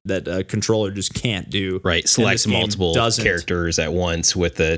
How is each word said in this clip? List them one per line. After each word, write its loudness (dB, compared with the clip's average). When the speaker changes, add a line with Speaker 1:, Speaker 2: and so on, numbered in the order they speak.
Speaker 1:
that -2
a -2
controller 0
just -4
can't -4
do. -2
Speaker 2:
Right, 2
Speaker 1:
And 0
Speaker 2:
select 4
Speaker 1:
this 0
game 0
Speaker 2:
multiple 0
Speaker 1:
doesn't. 2
Speaker 2:
characters 0
at 0
once 0
with 0
the 2